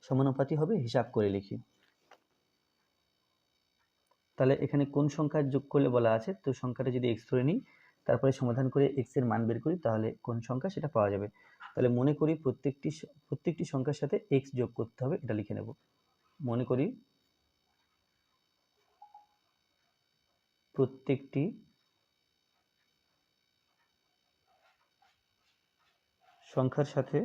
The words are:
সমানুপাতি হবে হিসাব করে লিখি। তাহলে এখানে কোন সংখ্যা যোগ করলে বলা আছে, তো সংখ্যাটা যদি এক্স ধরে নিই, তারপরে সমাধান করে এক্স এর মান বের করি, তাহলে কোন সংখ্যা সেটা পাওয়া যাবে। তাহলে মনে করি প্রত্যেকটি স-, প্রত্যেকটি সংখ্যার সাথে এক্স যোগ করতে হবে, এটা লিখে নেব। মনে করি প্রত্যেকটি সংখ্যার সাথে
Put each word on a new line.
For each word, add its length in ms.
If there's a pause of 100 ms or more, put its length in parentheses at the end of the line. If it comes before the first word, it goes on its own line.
সমানুপাতি 580
হবে 120 (120)
হিসাব 200 (100)
করে 200
লিখি। 200 (2750)
তাহলে 160 (120)
এখানে 180 (120)
কোন 100 (120)
সংখ্যা 240 (120)
যোগ 100 (100)
করলে 220
বলা 220
আছে, 140 (120)
তো 60 (120)
সংখ্যাটা 340
যদি 140
এক্স 220
ধরে 180
নিই, 100 (480)
তারপরে 320
সমাধান 340
করে 120 (140)
এক্স 180
এর 140
মান 160
বের 160
করি, 120 (100)
তাহলে 220 (180)
কোন 120 (100)
সংখ্যা 280
সেটা 200
পাওয়া 180
যাবে। 160 (440)
তাহলে 160 (100)
মনে 200
করি 140 (100)
প্রত্যেকটি 540
স-, 140 (160)
প্রত্যেকটি 440
সংখ্যার 300
সাথে 140 (200)
এক্স 140 (100)
যোগ 100 (100)
করতে 240
হবে, 200
এটা 160
লিখে 180
নেব। 100 (720)
মনে 300
করি 160 (4000)
প্রত্যেকটি 680 (4000)
সংখ্যার 400
সাথে 320